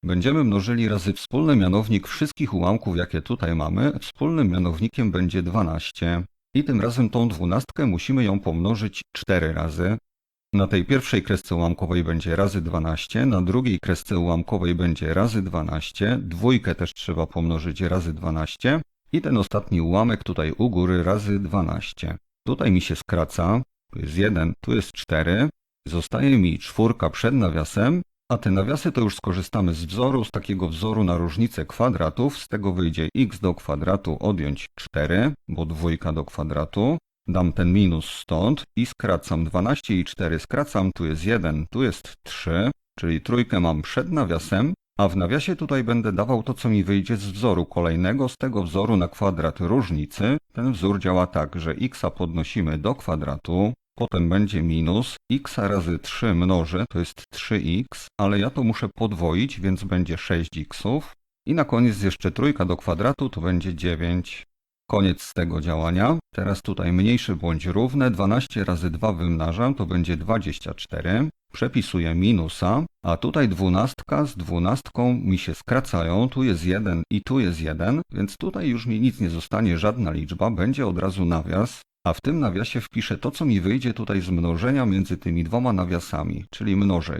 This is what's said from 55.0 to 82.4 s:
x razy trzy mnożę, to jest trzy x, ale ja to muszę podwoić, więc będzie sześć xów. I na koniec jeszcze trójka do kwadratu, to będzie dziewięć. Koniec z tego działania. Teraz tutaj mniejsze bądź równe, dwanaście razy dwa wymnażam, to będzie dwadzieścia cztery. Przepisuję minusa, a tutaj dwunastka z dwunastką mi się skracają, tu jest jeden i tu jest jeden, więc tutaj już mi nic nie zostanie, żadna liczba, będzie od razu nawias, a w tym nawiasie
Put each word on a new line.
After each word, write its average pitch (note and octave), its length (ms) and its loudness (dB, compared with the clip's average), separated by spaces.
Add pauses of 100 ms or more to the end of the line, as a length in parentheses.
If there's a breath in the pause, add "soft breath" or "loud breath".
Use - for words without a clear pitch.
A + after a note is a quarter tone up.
x - 260 -4
razy F#2+ 420 0
trzy - 340 -2
mnożę, F2+ 560 2
to F2 100 -4
jest - 300 -6
trzy - 260 -4
x, F#2 520 -2 (120)
ale G2+ 200 2
ja A2 100 0
to C3+ 140 -2
muszę A2+ 260 0
podwoić, F#2+ 720 -2
więc F#2+ 240 0
będzie F2 340 0
sześć E2+ 400 -4
xów. A2 560 -4 (320)
I C#3 80 0
na D#3+ 120 2
koniec A#2 380 2
jeszcze F#2+ 280 0
trójka C#3 340 0
do F2 120 0
kwadratu, A2 520 0
to E2 120 -8
będzie F2+ 340 0
dziewięć. E2+ 680 -2 (460)
Koniec G2 320 2
z - 120 -14
tego E2 280 -2
działania. F2 560 2 (160)
Teraz G2 280 -4
tutaj F2+ 320 -2
mniejsze G#2 420 2
bądź E2 300 -2
równe, B2 460 2
dwanaście G2+ 520 0
razy F2 260 0
dwa F2 240 0
wymnażam, E2+ 640 0
to G2+ 100 -2
będzie F2 320 0
dwadzieścia E2+ 560 -4
cztery. F#2+ 560 -2 (240)
Przepisuję F2+ 640 0
minusa, F#2+ 680 2 (200)
a E2+ 120 2
tutaj B2 320 2
dwunastka F#2+ 760 0
z C#3 100 -6
dwunastką F#2 760 0
mi F#2+ 240 2
się - 180 -6
skracają, G#2 760 0
tu C3 140 -2
jest F2+ 220 2
jeden F2+ 460 0
i G2+ 100 2
tu C3 180 0
jest F2 220 0
jeden, E2 400 0 (120)
więc G2 240 -2
tutaj F3+ 320 -4
już A#2 160 -2
mi A2 140 0
nic A#2+ 200 2
nie F#2 100 0
zostanie, F2 480 0
żadna G#2+ 340 0
liczba, D#2+ 400 -2
będzie A#2 360 0
od F2+ 100 0
razu F#2 280 0
nawias, E2+ 560 0 (240)
a E2 80 2
w - 80 -8
tym D#3 180 0
nawiasie G#2 420 -2